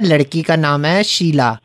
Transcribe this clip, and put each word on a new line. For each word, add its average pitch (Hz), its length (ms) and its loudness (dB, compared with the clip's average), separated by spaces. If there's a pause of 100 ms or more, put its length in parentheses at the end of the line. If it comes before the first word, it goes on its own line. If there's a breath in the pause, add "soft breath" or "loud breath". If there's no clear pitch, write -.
लड़की 160 400 0
का 160 140 0
नाम 147 280 0
है 180 180 0
शीला। 139 640 0